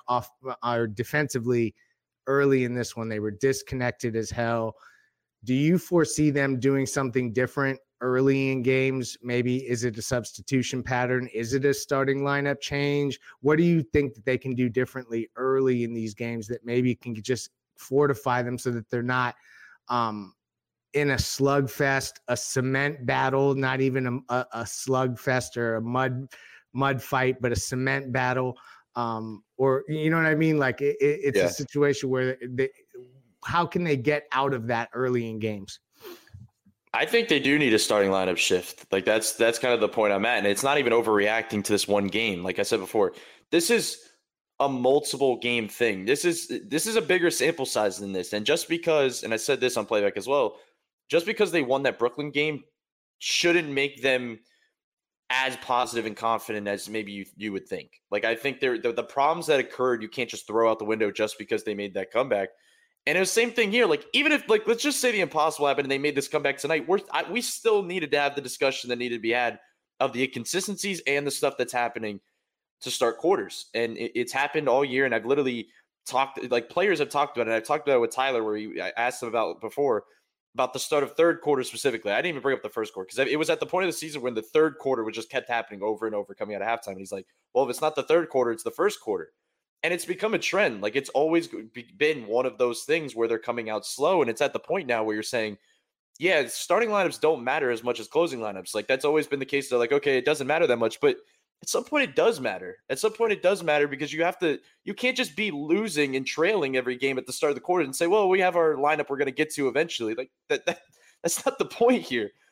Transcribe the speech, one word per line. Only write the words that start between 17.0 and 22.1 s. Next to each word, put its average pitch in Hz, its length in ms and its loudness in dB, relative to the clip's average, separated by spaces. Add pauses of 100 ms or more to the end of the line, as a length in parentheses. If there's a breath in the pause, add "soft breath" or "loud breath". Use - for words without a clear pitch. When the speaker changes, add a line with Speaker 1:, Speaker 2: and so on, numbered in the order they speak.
Speaker 1:
just 113 360 -4 (260)
fortify 135 640 0
them 123 160 -4
so 127 140 -4
that 117 180 -6
they're 120 140 -4
not, 123 320 0 (560 loud breath)
um, 107 420 -2 (600)
in 143 160 2
a 131 60 2
slugfest, 139 1120 0